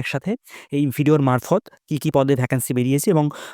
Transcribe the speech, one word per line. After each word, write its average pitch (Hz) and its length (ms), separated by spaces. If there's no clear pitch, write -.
একসাথে 139 300
এই 143 60
ভিডিওর 151 320
মারফত, 127 360
কী 156 160
কী 156 120
পদে 139 260
ভ্যাকেন্সি 127 360
বেরিয়েছে 131 360
এবং 151 120